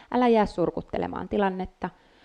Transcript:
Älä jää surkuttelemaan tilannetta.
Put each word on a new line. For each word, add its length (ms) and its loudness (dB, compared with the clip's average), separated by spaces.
Älä 180 2
jää 180 6
surkuttelemaan 840 -4
tilannetta. 640 -4